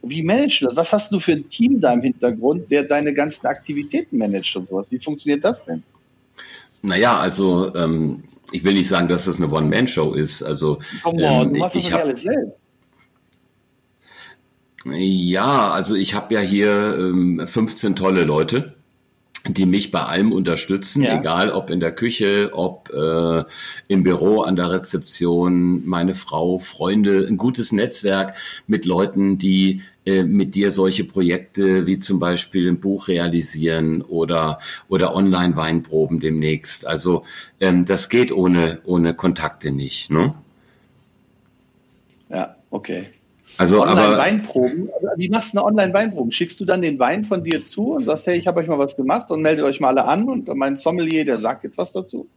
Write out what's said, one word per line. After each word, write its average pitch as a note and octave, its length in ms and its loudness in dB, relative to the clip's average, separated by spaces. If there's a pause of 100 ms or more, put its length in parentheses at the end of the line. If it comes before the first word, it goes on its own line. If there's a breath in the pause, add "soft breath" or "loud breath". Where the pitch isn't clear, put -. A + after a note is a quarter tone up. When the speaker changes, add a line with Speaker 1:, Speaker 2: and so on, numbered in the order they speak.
Speaker 1:
Wie D3 200 -6
managst A#3 380 2
du C#3 60 0
das? B2 100 0
Was E3 160 2
hast G#3 180 0
du G3+ 80 0
für E3+ 140 0
ein D3+ 160 -2
Team A#3+ 320 2
da C3 140 4
im A#2+ 80 2
Hintergrund, B2+ 680 0
der C#3+ 140 2
deine D3 300 0
ganzen D3 320 -4
Aktivitäten D3 720 -4
managt G2 360 -2
und F#2 140 -8
sowas? F#2+ 240 -6
Wie B2+ 80 -6
funktioniert D3 420 -4
das A3+ 220 -2
denn? - 180 -8 (1000 loud breath)
Speaker 2:
Naja, G2+ 360 4
also, F#2 560 2
ähm, D#2+ 500 0 (280)
ich E2 100 -6
will G2 120 4
nicht F#2+ 140 2
sagen, F2 200 2
dass E2+ 160 0
das F2 140 -2
eine D#2+ 120 0
One-Man-Show D#2+ 640 0
ist. D2+ 300 -4
Also, D2+ 360 -2 (240 loud breath)
Speaker 1:
Come E3+ 220 0
on, C3 220 4
Speaker 2:
ähm, - 80 0
Speaker 1:
du D3 40 0
machst - 160 -2
das F3 80 0
Speaker 2:
ich F3 60 -4
Speaker 1:
doch - 20 -4
nicht E3+ 80 0
Speaker 2:
hab D#3 60 -2
Speaker 1:
alles B2+ 180 -4
selbst. A#3+ 360 -4 (2250 loud breath)
Speaker 2:
Ja, F#2+ 880 2
also G2 260 -2
ich F#2+ 180 -2
hab G#2 160 -6
ja G#2+ 100 2
hier, G2+ 580 2
ähm, F2+ 480 2
fünfzehn A2 500 -2
tolle F#2 280 2
Leute, D#2 500 0 (720)
die F#2+ 200 0
mich G2 240 2
bei E2 120 -2
allem F#2 300 0
unterstützen, F#2+ 680 0
Speaker 1:
Ja. A2 160 2
Speaker 2:
egal E2+ 320 0
ob F#2 200 -4
in F2 100 0
der E2 120 -2
Küche, G2+ 640 0
ob, - 360 -4
äh, E2 540 0 (440 loud breath)
im G2 160 2
Büro, F#2 380 4
an F#2+ 140 0
der F2 140 0
Rezeption, F2 1160 0
meine F2+ 280 -2
Frau, F2 440 -2
Freunde, G2 680 0
ein G#2+ 120 -2
gutes B2 340 -2
Netzwerk G2 640 -2 (320 loud breath)
mit F#2+ 180 -2
Leuten, F#2+ 540 2
die, F#2+ 440 2 (240 loud breath)
äh, F#2+ 160 2
mit F#2+ 320 2
dir G2 160 2
solche F#2 340 0
Projekte F#2 840 0
wie F#2 120 0
zum F#2+ 220 -2
Beispiel F2 480 0
ein F2 120 0
Buch G2 280 -2
realisieren E2 920 0
oder, D#2+ 580 -2 (280 loud breath)
oder F2+ 260 0
Online-Weinproben E2 1080 0
demnächst. D#2 640 -2
Also, E2 380 0 (340 loud breath)
ähm, F2+ 260 4
das F#2+ 240 0
geht B2 240 2
ohne, F2 520 2
ohne E2+ 300 2
Kontakte D#2+ 580 -4
nicht, C#2 380 -6
ne? D#2+ 240 2 (2000 soft breath)
Speaker 1:
Ja, - 260 -8 (140)
okay. F2+ 380 -8 (480 loud breath)
Speaker 2:
Also, G2 260 6
aber A2 200 6
Speaker 1:
Online-Weinproben? E3+ 840 2 (280)
Wie F3 140 -2
machst A3 220 -2
du G3+ 60 0
eine G3 80 0
Online-Weinprobe? G3 640 2
Schickst - 300 -4
du G3+ 40 -6
dann F#3 160 0
den D3 200 0
Wein E3 240 0
von F#3+ 180 -2
dir D#3+ 220 -2
zu A#3+ 300 -4
und C4+ 100 -2
sagst, D3+ 240 -2
„Hey, F3 100 2
ich E3+ 80 -2
hab F3 100 0
euch E3 120 -2
mal D#3 100 0
was C#3 160 0
gemacht D#3+ 380 -2
und D#3 100 -2
meldet D#3 220 2
euch C#3 160 0
mal C#3 80 2
alle C3 160 2
an F#3+ 240 0
und B3+ 260 -4
mein C3+ 220 -2
Sommelier, D#3+ 480 -2
der B2+ 140 0
sagt A2+ 260 -4
jetzt - 120 -12
was - 160 -6
dazu?“ - 440 -10